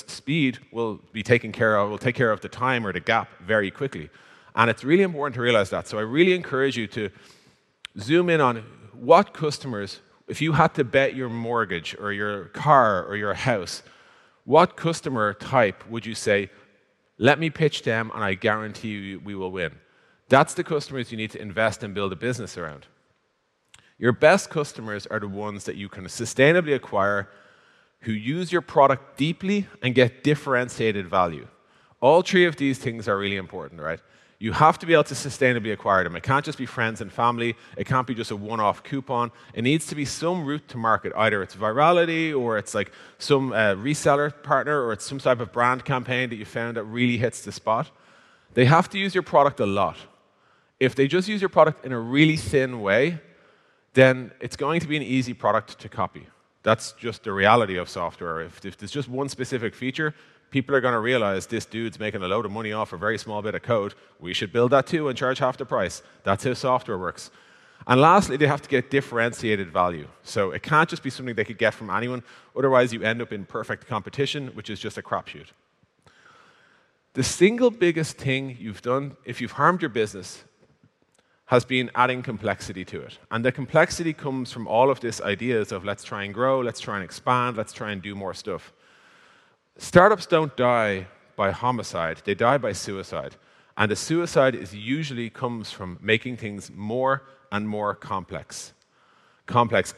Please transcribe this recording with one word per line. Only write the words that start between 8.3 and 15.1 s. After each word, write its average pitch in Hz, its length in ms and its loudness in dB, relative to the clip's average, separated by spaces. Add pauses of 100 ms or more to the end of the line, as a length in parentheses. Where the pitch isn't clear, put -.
on 117 220 2 (300)
what 156 400 4
customers, 131 640 -6 (280)
if - 140 -6
you 156 120 0
had 160 220 4
to 156 80 2
bet 135 320 2
your 127 140 -6
mortgage 113 680 -4
or 104 140 -6
your 101 320 -6
car 113 600 4
or 101 100 -6
your 104 180 -2
house, 98 480 -4 (640)
what 160 320 4
customer 131 560 -2